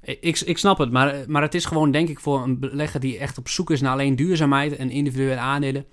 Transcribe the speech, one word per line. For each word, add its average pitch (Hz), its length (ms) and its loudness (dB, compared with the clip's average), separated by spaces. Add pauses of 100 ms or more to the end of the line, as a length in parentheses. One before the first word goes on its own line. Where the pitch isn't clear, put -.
Ik, - 180 -8
ik, 165 200 0
ik - 180 -2
snap 196 200 4
het, 127 120 2
maar, 135 360 2
maar 147 160 0
het 151 120 -2
is 175 100 0
gewoon, 156 260 2
denk 156 180 2
ik, 143 120 -8
voor 139 220 0
een 127 160 0
belegger 139 420 -4
die 127 180 -4
echt 135 200 -8
op 127 100 -12
zoek - 220 -4
is 143 100 2
naar 131 120 2
alleen 135 240 2
duurzaamheid 147 600 2
en 131 140 -4
individuele 135 500 -2
aandelen, 139 520 -2